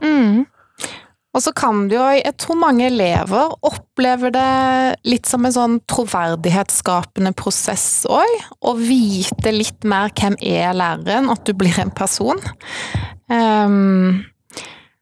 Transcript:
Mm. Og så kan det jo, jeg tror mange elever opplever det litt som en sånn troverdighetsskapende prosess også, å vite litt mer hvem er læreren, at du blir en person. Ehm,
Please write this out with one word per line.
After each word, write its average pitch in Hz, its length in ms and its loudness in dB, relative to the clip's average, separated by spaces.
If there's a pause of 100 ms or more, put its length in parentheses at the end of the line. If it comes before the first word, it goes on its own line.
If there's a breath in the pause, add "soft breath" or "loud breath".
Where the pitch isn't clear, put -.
Mm. 269 440 2 (880 loud breath)
Og 247 80 0
så 311 120 -2
kan 208 340 0
det 202 100 0
jo, 254 60 2 (200)
jeg 285 140 -4
tror - 200 -4
mange 269 300 2
elever 202 640 0 (100)
opplever 254 680 -2
det 262 640 2 (100)
litt 240 200 0
som 247 200 0
en 254 60 2
sånn 233 360 2
troverdighetsskapende 180 1500 -2
prosess - 720 -2
også, 403 360 2 (200)
å 240 160 0
vite 220 720 0
litt 214 320 -4
mer 202 260 2
hvem 202 320 0
er 175 320 0
læreren, 185 580 0
at 220 140 -4
du 208 80 0
blir 185 260 2
en 185 120 -2
person. 214 460 -2 (920 loud breath)
Ehm, 202 920 2 (800 loud breath)